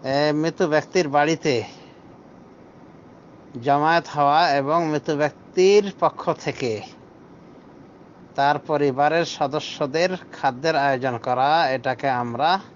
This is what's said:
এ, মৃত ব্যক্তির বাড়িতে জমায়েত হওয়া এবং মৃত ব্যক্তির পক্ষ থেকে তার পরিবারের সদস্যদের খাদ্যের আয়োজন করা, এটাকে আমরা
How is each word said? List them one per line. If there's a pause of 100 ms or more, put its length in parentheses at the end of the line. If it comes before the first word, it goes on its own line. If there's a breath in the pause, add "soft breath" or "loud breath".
এ,
মৃত
ব্যক্তির
বাড়িতে (2000 loud breath)
জমায়েত
হওয়া
এবং
মৃত
ব্যক্তির
পক্ষ (140)
থেকে (1500)
তার
পরিবারের
সদস্যদের (320)
খাদ্যের
আয়োজন
করা,
এটাকে
আমরা (160)